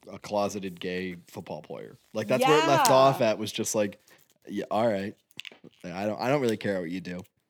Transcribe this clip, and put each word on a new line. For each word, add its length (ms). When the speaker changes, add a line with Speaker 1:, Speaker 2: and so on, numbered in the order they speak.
Speaker 1:
a 80
closeted 600
gay 380
football 340
player. 360
Like, 140
that's 180
where 120
it 80
left 240
Speaker 2:
Yeah. 20
Speaker 1:
off 300
at, 160
was 140
just 240
like, 240
"Yeah, 240
all 160
right. 280
I 220
don't, 140
I 100
don't 120
really 160
care 240
what 100
you 100
do, 200